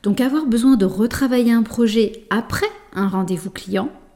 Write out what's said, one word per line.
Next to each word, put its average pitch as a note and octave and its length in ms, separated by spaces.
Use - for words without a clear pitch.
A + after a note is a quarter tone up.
Donc G3+ 160
avoir C#4 260
besoin B3 300
de G3 100
retravailler A#3 680
un A#3 100
projet A3 640
après A#3 380
un G3 160
rendez-vous F#3 440
client G3 380